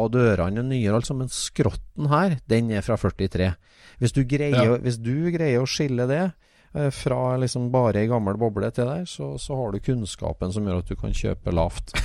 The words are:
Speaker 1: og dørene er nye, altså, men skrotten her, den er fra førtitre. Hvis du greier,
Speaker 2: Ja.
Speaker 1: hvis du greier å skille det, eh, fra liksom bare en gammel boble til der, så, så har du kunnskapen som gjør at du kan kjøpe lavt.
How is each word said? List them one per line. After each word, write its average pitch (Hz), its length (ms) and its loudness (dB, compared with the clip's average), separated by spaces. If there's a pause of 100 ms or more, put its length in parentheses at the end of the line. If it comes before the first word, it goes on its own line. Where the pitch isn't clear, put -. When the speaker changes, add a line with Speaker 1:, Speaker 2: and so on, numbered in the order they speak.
Speaker 1:
og 110 60 -2
dørene 107 480 4
er 123 40 -2
nye, 127 300 0
altså, 123 220 0
men 131 140 -4
skrotten - 800 -2
her, 160 280 4 (100)
den 117 240 2
er 101 100 0
fra 110 160 0
førtitre. 92 580 0 (440)
Hvis 120 140 2
du 139 120 2
greier, 139 380 2
Speaker 2:
Ja. 120 140 4
Speaker 1:
hvis 123 240 -2
du 143 300 -2
greier 151 300 2
å 131 60 0
skille 127 400 0
det, 160 260 0 (420)
eh, 147 160 0
fra 127 460 0
liksom 123 340 -2
bare 123 260 4
en 107 120 2
gammel 104 280 0
boble 104 340 0
til 123 140 -2
der, 151 200 -4
så, 143 340 -8
så - 160 -6
har 123 160 -4
du 101 80 -4
kunnskapen 92 720 -4
som 107 120 -2
gjør 92 140 0
at 85 80 -4
du 95 80 -6
kan - 160 -4
kjøpe - 400 -2
lavt. 82 400 -2 (140)